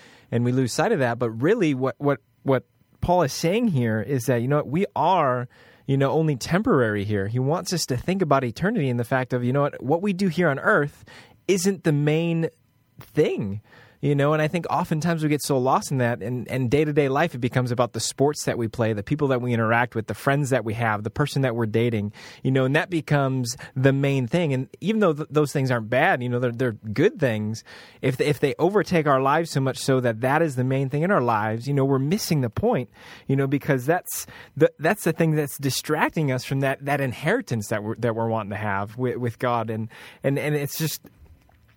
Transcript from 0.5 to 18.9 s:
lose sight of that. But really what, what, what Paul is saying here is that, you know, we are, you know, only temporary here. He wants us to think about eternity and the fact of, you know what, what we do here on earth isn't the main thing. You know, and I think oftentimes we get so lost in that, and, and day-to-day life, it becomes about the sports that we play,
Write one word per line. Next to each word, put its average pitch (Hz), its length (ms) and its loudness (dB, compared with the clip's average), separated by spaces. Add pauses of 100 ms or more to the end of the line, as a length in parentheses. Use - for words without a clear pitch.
lose 127 220 0
sight 170 180 2
of 214 80 0
that. 120 200 0
But 120 120 0
really 151 440 2
what, 127 240 -2
what, 135 200 0 (240)
what 131 220 0 (360)
Paul 180 220 2
is 139 100 0
saying 214 360 0
here 117 340 0
is 117 240 -4
that, 120 160 2
you 123 60 -2
know, 147 160 0
we 160 200 -2 (120)
are, 139 520 2 (380)
you 135 100 2
know, 135 140 2
only 156 240 2
temporary 131 720 0
here. 101 240 -2
He 117 100 -2
wants 151 340 -2
us 170 140 -4
to 131 100 -2
think 180 240 -2
about 143 220 2
eternity 147 480 -2
and 120 80 0
the 123 60 0
fact 127 280 -2
of, 123 120 -2
you 123 80 2
know 143 100 2
what, - 180 -4
what 160 220 0
we 208 100 0
do 190 140 0
here 170 220 2
on 135 100 0
earth 151 460 0 (420)
isn't 190 380 0
the 160 80 4
main 160 560 2 (500)
thing. 147 600 -2 (420)
You 143 120 2
know, 143 200 2
and 156 80 0
I 156 40 0
think 160 220 -4
oftentimes 170 540 -2
we 151 80 2
get 147 120 0
so 143 140 0
lost 135 340 2
in 139 80 0
that, 123 240 0
and, 123 260 -6
and 127 220 -2
day-to-day 147 380 2
life, 143 260 0
it 135 40 -8
becomes 123 340 0
about 120 220 0
the 113 40 -4
sports - 460 0
that 131 140 -2
we 113 100 -2
play, 113 240 0